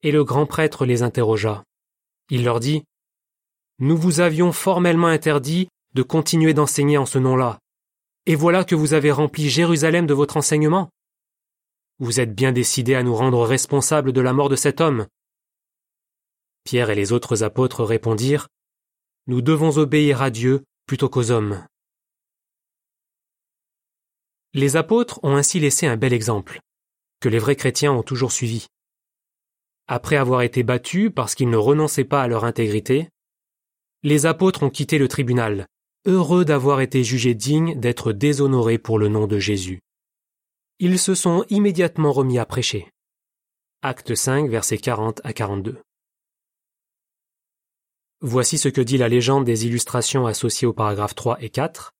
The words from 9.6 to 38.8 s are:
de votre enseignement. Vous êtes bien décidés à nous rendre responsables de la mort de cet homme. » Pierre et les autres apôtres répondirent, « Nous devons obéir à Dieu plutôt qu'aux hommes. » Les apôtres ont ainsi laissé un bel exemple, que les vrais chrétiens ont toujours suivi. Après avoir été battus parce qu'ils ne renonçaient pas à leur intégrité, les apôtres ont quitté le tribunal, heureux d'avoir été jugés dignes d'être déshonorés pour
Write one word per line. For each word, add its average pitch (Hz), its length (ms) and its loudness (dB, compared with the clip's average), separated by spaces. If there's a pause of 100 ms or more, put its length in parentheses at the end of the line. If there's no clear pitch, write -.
de 143 80 4
votre 143 220 0
enseignement. 156 520 0 (1120)
Vous 120 200 -2
êtes 117 140 -2
bien 127 180 0
décidés 123 440 0
à 127 80 0
nous 123 120 0
rendre 120 300 2
responsables 135 680 0
de 127 100 2
la 127 120 0
mort 143 160 2
de 135 60 2
cet 143 260 0
homme. » 139 240 0 (1600)
Pierre 120 260 -2
et 104 60 0
les 101 160 -2
autres 117 320 -2
apôtres 123 400 -2
répondirent, « 113 640 -2 (800)
Nous 123 160 -2
devons 156 340 2
obéir 143 460 2
à 135 80 0
Dieu 127 340 0 (220)
plutôt 131 220 -2
qu'aux 120 200 -2
hommes. » 104 340 -2 (3000)
Les 139 240 0
apôtres 226 460 0
ont 139 120 2
ainsi 143 240 0
laissé 147 260 0
un 123 100 0
bel 123 160 0
exemple, 110 480 -4 (600)
que - 100 0
les 113 100 2
vrais 127 160 0
chrétiens 139 380 0
ont 120 100 -2
toujours 127 280 -4
suivi. 117 360 -6 (1200)
Après - 280 -4
avoir 127 260 2
été 120 220 0
battus 165 520 -2
parce 120 200 -4
qu'ils 127 140 0
ne 113 80 2
renonçaient 143 480 2
pas 139 180 0
à 123 40 -2
leur 113 160 -2
intégrité, 117 640 -2 (960)
les 147 220 2
apôtres 165 380 0
ont 139 60 2
quitté 151 280 -4
le 139 100 2
tribunal, 117 600 -2 (380)
heureux 180 400 2
d'avoir 139 360 2
été 131 220 0
jugés 120 320 0
dignes 151 440 -2
d'être 120 320 -2
déshonorés 131 680 0
pour 110 220 -2